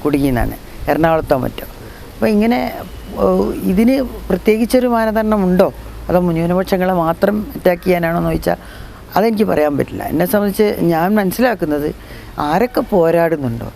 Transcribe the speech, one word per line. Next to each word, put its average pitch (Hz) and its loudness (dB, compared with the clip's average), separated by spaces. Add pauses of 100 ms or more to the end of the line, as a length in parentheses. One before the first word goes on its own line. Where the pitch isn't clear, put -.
കുടുങ്ങിയെന്നാണ്, 139 0 (360)
എറണാകുളത്തോ 160 2
മറ്റോ. 113 -6 (480)
അപ്പോൾ - 0
ഇങ്ങനെ, 233 2 (640)
ഓ, - 4 (460)
ഇതിന് 226 4 (340)
പ്രത്യേകിച്ചൊരു 220 2
മാനദണ്ഡമുണ്ടോ, 214 2 (420)
അതോ 175 4 (180)
ന്യൂനപക്ഷങ്ങളെ 180 0 (100)
മാത്രം 185 0 (200)
അറ്റാക്ക് 180 0
ചെയ്യാനാണോ 170 0
എന്ന് 165 0
ചോദിച്ചാൽ 165 -2 (560)
അതെനിക്ക് 214 2
പറയാൻ 151 2
പറ്റില്ല. - -4
എന്നെ 147 2
സംബന്ധിച്ച് 208 2 (240)
ഞാൻ 170 2
മനസ്സിലാക്കുന്നത് 175 0 (520)
ആരൊക്കെ 165 0 (100)
പോരാടുന്നുണ്ടോ 165 2